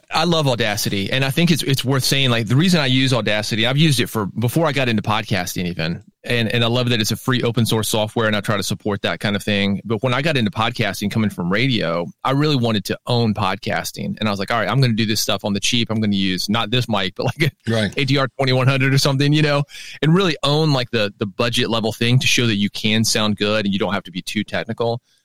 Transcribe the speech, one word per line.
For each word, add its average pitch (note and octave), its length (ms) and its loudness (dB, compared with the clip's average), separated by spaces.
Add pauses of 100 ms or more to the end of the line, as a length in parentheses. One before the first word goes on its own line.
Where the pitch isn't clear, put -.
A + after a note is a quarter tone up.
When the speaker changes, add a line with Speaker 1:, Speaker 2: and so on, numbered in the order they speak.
(120)
Speaker 1:
I D#3 140 2
love D#3+ 220 2
Audacity, G#2+ 640 0
and C3+ 140 0
I C3+ 60 -2
think E3+ 180 2
it's, D#3 140 2
it's C3+ 200 0
worth B2+ 200 0
saying, C3+ 260 2
like, A#2 160 0
the A2+ 100 0
reason F3 240 4
I C#3 60 2
use C3 260 2
Audacity, G#2+ 540 0
I've C3 100 0
used D3 240 4
it A2+ 60 2
for, G#2 220 -4
before B2 400 0
I C#3+ 40 0
got C3+ 160 0
into A2 140 0
podcasting G2+ 640 -2
even, E2+ 380 -4 (200)
and, A#2 300 0
and A#2 100 2
I A#2 40 2
love A#2+ 220 0
that A#2 120 0
it's G#2+ 80 -2
a A2+ 60 -2
free B2+ 260 -2
open A#2 240 2
source A2 240 0
software, A2 380 0
and G#2+ 80 0
I G2+ 60 0
try G#2+ 140 -2
to G2+ 60 -2
support G2+ 400 -4
that F#2+ 180 -2
kind G#2 160 -2
of G2 60 -2
thing. G2+ 420 0
But G#2+ 200 -2
when B2+ 100 0
I C3 80 0
got D3+ 160 0
into G#2+ 140 0
podcasting, G#2+ 580 -2
coming G#2+ 220 0
from F2 200 -4
radio, F#2 540 0 (180)
I B2+ 100 0
really D3 220 2
wanted A2+ 300 0
to - 220 -4
own A#2 260 2
podcasting, F#2+ 840 -4
and G#2+ 80 -2
I G#2 40 0
was G2+ 60 -4
like, G2 140 -4
"All A#2 80 0
right, G2 100 -2
I'm B2 100 2
gonna B2 140 4
do G#2+ 140 0
this G#2+ 140 0
stuff G2+ 220 -2
on G#2 100 -2
the G2 60 -2
cheap. A#2 300 0
I'm A2 100 -2
gonna G#2 160 0
use F#2+ 320 0
not G#2+ 220 -2
this B2 180 0
mic, F#2+ 280 -2
but, A#2 100 -4
like, C#3+ 260 0 (160)
a A2+ 40 -2
Speaker 2:
Right. G#2+ 260 0
Speaker 1:
A C#3 80 0
T C3+ 120 2
R C3+ 100 0 (100)
twenty-one B2+ 300 2
hundred C3+ 260 2
or C#3 60 4
something, C#3+ 340 2
you D3+ 80 4
know, D3 220 2 (400)
and D#3+ 100 4
really F3+ 300 4
own, D3+ 280 2
like, B2 200 0
the, G#2 260 0
the A2+ 80 -2
budget A#2 460 -2
level A2+ 220 0
thing A#2+ 260 2
to - 80 0
show B2 180 2
that A2 120 2
you G2+ 120 0
can A2 360 0
sound G#2+ 320 0
good G#2 280 0
and G2 80 0
you G2 60 -2
don't G2 160 -2
have F#2+ 80 -4
to F2 80 -16
be F2 100 -8
too - 220 -6
technical." A2+ 580 -4 (240)